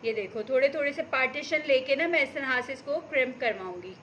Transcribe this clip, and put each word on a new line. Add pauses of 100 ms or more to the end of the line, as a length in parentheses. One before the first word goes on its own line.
ये
देखो,
थोड़े
थोड़े
से
partition
लेके
ना
मैं
इस
तरह
से
इसको (100)
क्रिम्प
करवाऊँगी।